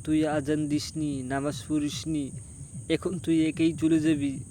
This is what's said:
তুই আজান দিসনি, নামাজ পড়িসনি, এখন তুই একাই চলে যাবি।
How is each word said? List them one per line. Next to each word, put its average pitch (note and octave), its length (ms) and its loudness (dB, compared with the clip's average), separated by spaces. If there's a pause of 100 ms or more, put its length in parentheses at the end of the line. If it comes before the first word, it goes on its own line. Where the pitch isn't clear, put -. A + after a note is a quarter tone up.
তুই D#3 220 2
আজান D3+ 420 0
দিসনি, D3 540 -2
নামাজ C#3 460 -2
পড়িসনি, D3 640 -2 (580)
এখন F3 300 0
তুই D#3+ 280 2
একাই D#3+ 260 2
চলে D#3 280 4
যাবি। C#3+ 380 2 (120)